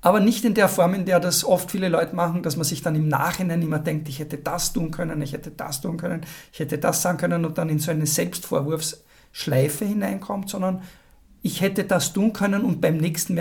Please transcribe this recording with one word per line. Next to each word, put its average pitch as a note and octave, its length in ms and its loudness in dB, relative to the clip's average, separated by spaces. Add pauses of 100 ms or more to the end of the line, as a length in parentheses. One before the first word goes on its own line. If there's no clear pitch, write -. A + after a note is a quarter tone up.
Aber G3 180 6
nicht A3 240 4
in A3 100 4
der G3+ 140 6
Form, F3+ 260 4
in F#3+ 120 -2
der F3+ 160 4
das F3+ 240 0
oft F3+ 260 2
viele F#3 160 0
Leute E3 260 2
machen, E3+ 300 0
dass D3 140 -2
man D3+ 80 0
sich C#3 160 -4
dann D#3+ 140 0
im D#3 120 2
Nachhinein E3 540 0
immer D#3 180 0
denkt, D#3 300 -2
"Ich C3+ 100 -10
hätte D#3 180 -8
das E3+ 360 -4
tun E3 180 -2
können, D#3+ 300 -4
ich C#3+ 100 -6
hätte - 180 -10
das - 300 -10
tun - 160 -6
können, E2 300 -6 (260)
ich - 80 -20
hätte - 180 -4
das - 240 0
sagen F3 160 0
können", E3+ 280 0
und D#3+ 120 -4
dann E3 120 -2
in D#3 100 2
so D#3+ 120 -2
eine D#3 140 0
Selbstvorwurfsschleife D#3 1800 -2
hineinkommt, G3 640 -4
sondern F#3 320 -2 (600)
"Ich - 200 -2
hätte G3 240 0
das F3+ 260 0
tun G#3+ 220 2
können G3+ 300 0
und D#3 180 0
beim E3 160 4
nächsten E3 440 0